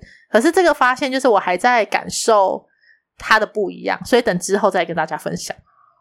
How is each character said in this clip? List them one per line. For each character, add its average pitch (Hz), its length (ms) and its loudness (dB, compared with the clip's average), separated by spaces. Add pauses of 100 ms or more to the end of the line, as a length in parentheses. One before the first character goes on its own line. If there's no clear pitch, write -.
(280)
可 208 100 2
是 302 140 2
这 370 100 2
个 302 120 4
发 254 200 2
现 262 160 -4
就 262 80 -2
是 262 80 0
我 202 120 4
还 180 180 -2
在 226 300 2
感 - 240 -6
受 - 560 0 (500)
它 220 240 2
的 208 60 -2
不 202 240 -4
一 180 140 -14
样， 190 200 -2
所 247 140 2
以 - 20 2
等 185 180 0
之 196 200 -2
后 196 120 2
再 180 140 0
跟 170 100 -8
大 160 120 -2
家 156 100 -6
分 - 180 -8
享。 - 220 -10 (440)